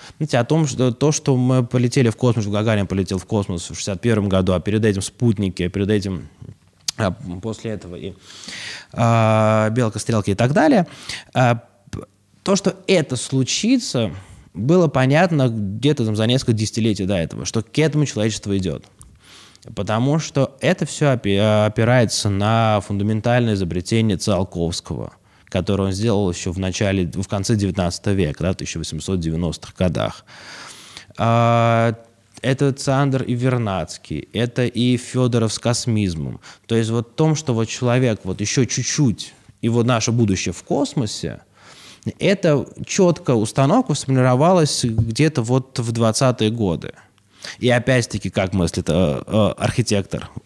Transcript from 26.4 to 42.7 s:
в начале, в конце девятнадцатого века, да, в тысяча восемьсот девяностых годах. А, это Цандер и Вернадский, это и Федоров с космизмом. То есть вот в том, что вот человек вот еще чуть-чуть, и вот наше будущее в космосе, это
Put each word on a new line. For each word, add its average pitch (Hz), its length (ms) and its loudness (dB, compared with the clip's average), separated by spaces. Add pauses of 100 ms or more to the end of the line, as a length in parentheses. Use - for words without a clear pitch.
в 90 60 -6
начале, 95 460 -2
в 90 220 -6
конце 107 300 -2
девятнадцатого 98 560 -2
века, 80 280 -2
да, 90 120 0
в - 20 -8
тысяча - 220 -10
восемьсот 80 420 -6
девяностых 80 580 -6
годах. 78 460 -2 (960)
А, 117 760 2 (480)
это 135 300 0
Цандер 131 520 0
и 123 100 -4
Вернадский, 113 1000 -4
это 123 340 -2
и 123 300 0
Федоров 120 560 0
с - 80 -6
космизмом. 98 800 -2 (280)
То 113 100 0
есть 113 120 0
вот 117 200 -2
в - 60 -20
том, 156 200 2
что 143 180 -2
вот 113 140 0
человек 123 560 0
вот 92 160 -6
еще 107 240 0
чуть-чуть, - 680 -2 (280)
и 113 60 -2
вот 117 180 2
наше 117 280 0
будущее 101 400 0
в - 100 -16
космосе, 120 760 -4 (760)
это 170 480 2 (200)